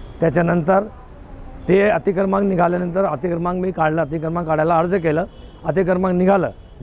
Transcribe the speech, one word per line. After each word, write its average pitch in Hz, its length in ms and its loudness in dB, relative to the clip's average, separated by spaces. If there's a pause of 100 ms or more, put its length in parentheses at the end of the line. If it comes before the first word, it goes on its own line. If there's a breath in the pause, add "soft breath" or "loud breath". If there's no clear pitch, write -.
(200)
त्याच्यानंतर 170 640 2 (840)
ते 190 120 6
अतिक्रमांक 196 680 2
निघाल्यानंतर 175 560 0
अतिक्रमांक 170 560 -2
मी 185 100 -2
काढला, 160 320 0
अतिक्रमांक 160 440 -4
काढायला 160 320 2
अर्ज 175 160 2
केलं, 165 300 0 (400)
अतिक्रमांक 180 540 0
निघालं, 185 320 2 (320)